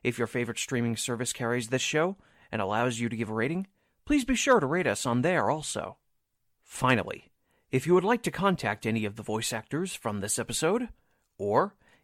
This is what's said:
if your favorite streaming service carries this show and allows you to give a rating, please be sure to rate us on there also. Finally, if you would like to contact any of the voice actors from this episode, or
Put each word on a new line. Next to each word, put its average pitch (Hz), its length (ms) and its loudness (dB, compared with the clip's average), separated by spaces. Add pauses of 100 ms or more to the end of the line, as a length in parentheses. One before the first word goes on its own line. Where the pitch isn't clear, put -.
if 120 160 -2
your 117 80 0
favorite 117 320 -4
streaming 117 380 -2
service 120 360 -4
carries 120 360 -4
this 127 140 0
show 170 360 0 (320)
and 107 100 -4
allows 113 400 0
you 117 80 0
to 110 80 -4
give 110 140 -4
a 110 40 -6
rating, 160 320 -2 (380)
please 285 200 2
be 262 100 0
sure 240 260 6
to 139 60 2
rate 170 200 0
us 104 200 0
on 123 160 4
there 143 280 4
also. - 460 -4 (640)
Finally, - 680 0 (400)
if 131 160 0
you 175 80 6
would 180 100 6
like 233 200 2
to 165 60 0
contact 160 540 0
any 110 220 0
of 104 100 -8
the 110 60 -10
voice 110 320 -4
actors 151 400 -4
from 104 260 -4
this 104 180 -2
episode, 185 520 0 (480)
or 120 360 2 (300)